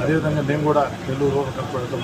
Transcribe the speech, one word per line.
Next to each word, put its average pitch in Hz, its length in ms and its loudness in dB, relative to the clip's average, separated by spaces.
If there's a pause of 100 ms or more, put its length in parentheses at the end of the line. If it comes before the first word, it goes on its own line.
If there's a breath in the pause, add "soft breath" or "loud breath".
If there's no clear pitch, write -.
అదేవిధంగా 151 480 2
నేను 151 180 0
కూడా 147 140 4 (240)
నెల్లూరు 135 300 0
రూరల్ 135 200 -2
కార్పొరేట్తో 127 480 -4